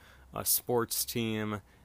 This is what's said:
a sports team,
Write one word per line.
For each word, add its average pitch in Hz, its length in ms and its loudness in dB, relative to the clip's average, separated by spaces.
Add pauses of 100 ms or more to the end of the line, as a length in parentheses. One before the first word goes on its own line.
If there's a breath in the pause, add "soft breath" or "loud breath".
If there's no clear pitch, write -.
(340 loud breath)
a 104 120 -4
sports - 580 2
team, 107 560 0 (260 loud breath)